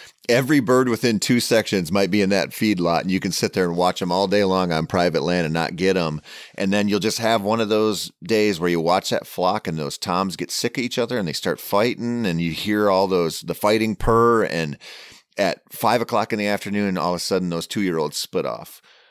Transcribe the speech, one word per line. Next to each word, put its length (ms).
every 320
bird 260
within 320
two 220
sections 500
might 180
be 120
in 80
that 240
feed 260
lot, 220
and 100
you 80
can 140
sit 180
there 140
and 100
watch 260
'em 100
all 140
day 200
long 260
on 160
private 340
land 220
and 100
not 220
get 220
'em. 240
And 140
then 160
you'll 140
just 160
have 240
one 180
of 80
those 420
days 340
where 120
you 100
watch 300
that 180
flock 400
and 100
those 200
toms 400
get 120
sick 280
of 80
each 120
other 200
and 100
they 60
start 260
fighting, 640
and 140
you 120
hear 380
all 180
those, 340
the 120
fighting 440
purr, 480
and 320
at 220
five 280
o'clock 300
in 80
the 80
afternoon, 500
all 180
of 20
a 20
sudden 300
those 180
two-year-olds 480
split 300
off. 360